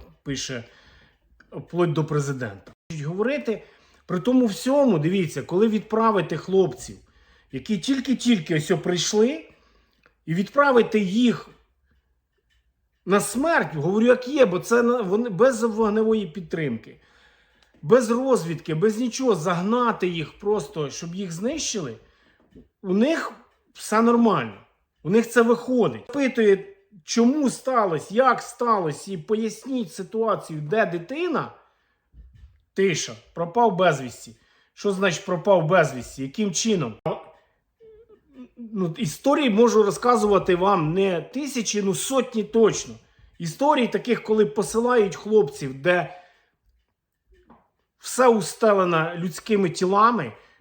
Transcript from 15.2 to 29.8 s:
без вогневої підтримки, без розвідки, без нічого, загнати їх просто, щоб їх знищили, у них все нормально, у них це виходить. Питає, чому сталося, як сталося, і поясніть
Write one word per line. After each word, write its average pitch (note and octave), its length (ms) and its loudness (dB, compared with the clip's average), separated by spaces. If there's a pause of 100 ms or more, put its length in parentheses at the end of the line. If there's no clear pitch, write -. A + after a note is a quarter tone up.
без A3 340 2
вогневої A3 640 0
підтримки, D#3 720 -8 (840)
без A3 300 4
розвідки, F3+ 640 -2
без G#3 220 0
нічого, A#3+ 380 0
загнати F#3+ 720 -2
їх E3 320 -6
просто, G3 500 -4
щоб E3+ 260 -12
їх F#3+ 160 -8
знищили, F#3 680 -6 (840)
у F#3 120 -4
них C4+ 380 0 (420)
все - 280 0
нормально, G#3+ 560 2 (460)
у D3+ 60 -6
них A3+ 200 4
це A#3+ 120 4
виходить. A3+ 680 0
Питає, A3+ 680 0 (280)
чому B3 460 2
сталося, G#3 600 -2
як B3 320 2
сталося, G3 720 -4
і F#3+ 60 -6
поясніть A3 760 -4